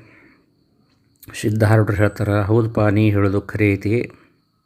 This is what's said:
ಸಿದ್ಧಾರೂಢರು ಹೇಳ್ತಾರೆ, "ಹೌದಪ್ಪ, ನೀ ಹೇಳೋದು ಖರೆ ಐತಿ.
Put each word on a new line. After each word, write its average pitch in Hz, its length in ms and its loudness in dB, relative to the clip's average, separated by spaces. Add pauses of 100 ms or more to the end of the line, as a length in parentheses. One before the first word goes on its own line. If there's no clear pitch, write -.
(1400)
ಸಿದ್ಧಾರೂಢರು 110 520 2
ಹೇಳ್ತಾರೆ, 104 520 -2
"ಹೌದಪ್ಪ, 113 340 0
ನೀ 107 300 2
ಹೇಳೋದು 101 320 0
ಖರೆ 104 320 0
ಐತಿ. 101 380 -4 (540)